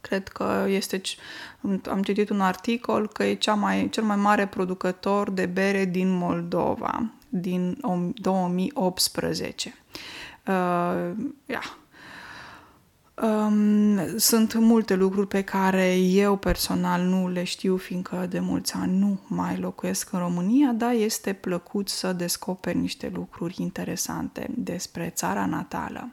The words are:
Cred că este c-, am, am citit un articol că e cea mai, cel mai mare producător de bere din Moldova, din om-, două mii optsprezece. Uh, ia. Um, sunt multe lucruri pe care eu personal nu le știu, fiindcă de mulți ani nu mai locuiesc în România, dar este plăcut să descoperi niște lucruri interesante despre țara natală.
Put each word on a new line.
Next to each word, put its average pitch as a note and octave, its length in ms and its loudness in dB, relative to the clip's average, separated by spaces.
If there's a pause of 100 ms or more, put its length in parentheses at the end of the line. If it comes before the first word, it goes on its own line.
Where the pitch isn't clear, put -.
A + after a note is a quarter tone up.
Cred F#3+ 280 -4
că G3 400 -2
este F#3+ 300 -2
c-, - 180 -8 (460)
am, G3 280 -2
am G3 120 0
citit G3+ 260 2
un G#3 120 0
articol G#3+ 680 0
că - 160 -4
e G3+ 100 2
cea G#3+ 200 0
mai, G3 360 0
cel A3+ 120 -2
mai G#3 140 2
mare G#3 300 4
producător G3 840 -2
de F#3 160 0
bere F#3+ 380 2
din F#3 260 2
Moldova, F3 1000 0 (300)
din F3+ 400 -2
om-, F3 340 -2
două F#3+ 340 0
mii F3+ 260 0
optsprezece. F3 1000 -2 (720)
Uh, F3 680 0 (340)
ia. - 160 -6 (1600)
Um, G#3 960 4
sunt A3+ 360 4
multe A3+ 400 6
lucruri F#3+ 320 2
pe G3 160 0
care F#3+ 540 4
eu G3 400 6
personal F3+ 680 0
nu F#3 260 2
le F3+ 160 -2
știu, F#3 320 0
fiindcă F#3 540 -4
de F3+ 100 -2
mulți F3+ 340 -2
ani F#3 240 2
nu G3 280 2
mai F3+ 300 -2
locuiesc F#3 560 -4
în F#3+ 60 -2
România, F3+ 540 4
dar A#3 200 0
este G#3+ 400 0
plăcut F#3+ 560 -4
să - 240 -4
descoperi F3 680 -4
niște - 360 -4
lucruri F3 440 -8
interesante - 960 -6
despre F3 600 -6
țara G3 320 -2
natală. - 680 -6